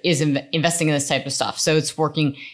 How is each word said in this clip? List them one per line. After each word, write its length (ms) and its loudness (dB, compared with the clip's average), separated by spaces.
is 160 2
inv-, 320 0
investing 360 0
in 80 2
this 120 -2
type 200 0
of 40 -6
stuff. 280 -4
So 180 2
it's 180 -2
working, 400 0